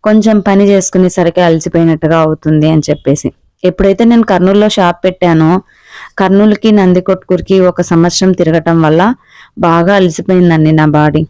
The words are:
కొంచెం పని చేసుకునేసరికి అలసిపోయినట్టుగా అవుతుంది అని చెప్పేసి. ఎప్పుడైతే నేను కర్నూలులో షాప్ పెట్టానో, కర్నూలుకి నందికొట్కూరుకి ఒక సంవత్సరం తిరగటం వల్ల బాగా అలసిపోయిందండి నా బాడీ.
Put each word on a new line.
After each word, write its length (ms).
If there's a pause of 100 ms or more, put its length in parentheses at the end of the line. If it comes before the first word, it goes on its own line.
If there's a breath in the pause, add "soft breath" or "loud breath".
కొంచెం 360
పని 280
చేసుకునేసరికి 720
అలసిపోయినట్టుగా 760
అవుతుంది 500
అని 200
చెప్పేసి. 400 (340)
ఎప్పుడైతే 420
నేను 180
కర్నూలులో 460
షాప్ 340
పెట్టానో, 580 (560 loud breath)
కర్నూలుకి 540
నందికొట్కూరుకి 880
ఒక 220
సంవత్సరం 500
తిరగటం 500
వల్ల 200 (580 soft breath)
బాగా 360
అలసిపోయిందండి 760
నా 140
బాడీ. 440